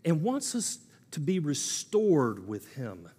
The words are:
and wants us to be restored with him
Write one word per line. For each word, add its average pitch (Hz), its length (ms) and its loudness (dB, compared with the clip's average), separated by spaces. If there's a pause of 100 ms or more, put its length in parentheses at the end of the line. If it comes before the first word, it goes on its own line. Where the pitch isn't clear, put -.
and 160 200 2
wants 262 320 -2
us - 240 -4 (320)
to - 80 -6
be 180 200 2
restored 143 1080 2
with 104 260 -8
him 98 340 -10 (120)